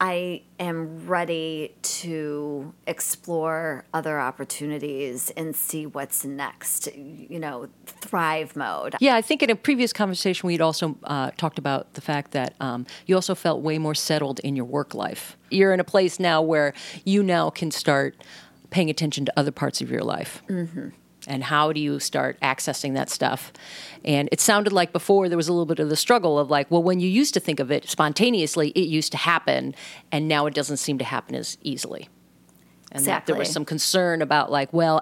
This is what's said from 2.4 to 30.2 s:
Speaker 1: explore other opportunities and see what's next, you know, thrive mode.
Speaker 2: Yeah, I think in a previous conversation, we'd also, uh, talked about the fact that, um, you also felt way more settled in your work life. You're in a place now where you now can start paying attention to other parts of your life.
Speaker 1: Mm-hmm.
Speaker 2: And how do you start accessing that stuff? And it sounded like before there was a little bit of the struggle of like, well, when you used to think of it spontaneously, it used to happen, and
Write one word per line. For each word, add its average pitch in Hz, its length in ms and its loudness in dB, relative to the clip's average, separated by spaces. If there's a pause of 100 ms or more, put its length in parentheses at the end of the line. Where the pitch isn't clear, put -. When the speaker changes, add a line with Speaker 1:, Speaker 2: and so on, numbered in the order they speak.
Speaker 1:
explore 160 1040 -4
other 156 280 -2
opportunities 139 1080 -6
and 160 260 -6
see 156 300 -6
what's 139 380 -6
next, - 720 -6
you 156 460 -14
know, 139 260 -8 (180)
thrive 160 680 -2
mode. 90 460 -4
Speaker 2:
Yeah, 254 160 6
I 226 40 6
think 285 220 0
in 226 80 4
a 220 60 2
previous 247 360 2
conversation, 190 540 -2
we'd 170 140 0
also, 160 420 2
uh, 135 340 -2
talked - 220 -4
about 139 360 -2
the 147 60 -10
fact 147 300 -4
that, 127 300 -2
um, 123 260 -4 (200)
you 185 100 4
also 185 180 0
felt 156 260 0
way 156 160 0
more 156 200 0
settled 143 420 0
in 139 160 -4
your 127 120 -2
work 143 280 -4
life. - 420 -8 (140)
You're 190 240 6
in 180 60 2
a 175 40 0
place 190 360 2
now 170 200 4
where 156 340 4 (300)
you 196 200 4
now 170 260 2
can 156 220 -4
start 139 420 2 (560)
paying 175 180 4
attention 151 360 -2
to - 120 0
other 147 140 2
parts - 300 -4
of 127 100 -6
your 120 140 -2
life. - 440 -6
Speaker 1:
Mm-hmm. 170 420 -4 (360)
Speaker 2:
And 135 180 -4
how 151 280 4
do 151 80 0
you 143 200 -2
start 135 420 -2
accessing 139 540 -2
that 135 120 -2
stuff? - 420 -2 (540)
And 143 260 2
it - 120 0
sounded 208 320 4
like 180 180 2
before 190 380 2
there 175 80 2
was 160 100 0
a 175 60 2
little 170 100 4
bit 160 140 0
of 156 100 0
the 151 80 2
struggle 175 420 4
of 143 120 0
like, 143 200 2
well, 170 120 6
when 185 180 4
you 180 80 2
used 247 240 4
to 180 80 2
think 147 200 -2
of 131 120 -2
it - 160 0
spontaneously, 160 840 2
it 180 160 2
used 156 240 0
to - 40 -6
happen, 135 580 2 (380)
and 156 160 0